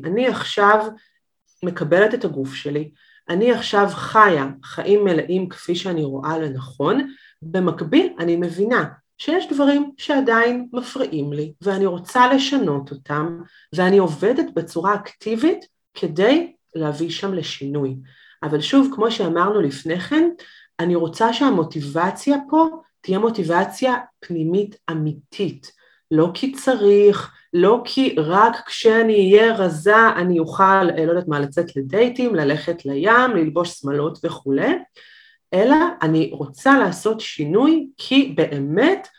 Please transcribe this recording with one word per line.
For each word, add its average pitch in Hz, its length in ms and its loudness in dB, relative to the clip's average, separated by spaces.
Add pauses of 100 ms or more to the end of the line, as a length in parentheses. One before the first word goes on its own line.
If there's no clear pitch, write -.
אני 208 240 -2
עכשיו 214 600 0 (760)
מקבלת 175 500 0
את 233 120 -4
הגוף 135 280 -6
שלי, 147 380 -8 (380)
אני 202 220 2
עכשיו 208 400 0
חיה 185 560 4 (160)
חיים - 400 0
מלאים 180 460 0
כפי - 260 -6
שאני 175 280 -4
רואה 139 340 -6
לנכון, 156 680 -4 (340)
במקביל 180 800 0
אני 170 160 0
מבינה 175 500 -2 (320)
שיש 339 360 -4
דברים 285 440 0
שעדיין 247 760 0
מפריעים 160 600 -6
לי, 151 280 -8
ואני 196 240 -2
רוצה 247 480 0
לשנות 196 580 -2
אותם, 156 500 -6 (340)
ואני 185 220 4
עובדת 190 560 0
בצורה 170 420 -4
אקטיבית 226 720 -4 (280)
כדי 220 600 0 (220)
להביא 156 340 -4
שם 196 240 -6
לשינוי." 139 600 -6 (480)
אבל 151 180 -2
שוב, 269 340 2
כמו 220 160 0
שאמרנו 190 500 0
לפני 160 380 -4
כן, 311 300 2 (500)
אני 175 160 0
רוצה 170 380 0
שהמוטיבציה 175 1040 -2 (120)
פה 320 180 4 (400)
תהיה 190 120 -2
מוטיבציה 208 760 -2 (240)
פנימית 180 560 -4 (160)
אמיתית, 156 800 -6 (400)
לא 165 220 2
כי 269 180 -6
צריך, 202 800 4 (220)
לא 196 320 4
כי 262 320 -2
רק 196 500 2
כשאני 226 460 2
אהיה 208 400 6
רזה 190 640 4
אני 175 240 0
אוכל, 160 240 0
אה, 185 420 2
לא 165 60 2
יודעת 175 160 -2
מה, 151 120 -2
לצאת 143 360 -4
לדייטים, 220 600 0
ללכת 156 500 -2
לים, 220 500 2
ללבוש 165 340 -2
שמלות 147 540 -6
וכולי, 160 500 -2 (800)
אלא 226 220 4 (260)
אני 160 320 0
רוצה 269 460 0
לעשות 220 400 -2
שינוי 269 680 0 (100)
כי 269 400 0
באמת, 160 720 0 (120)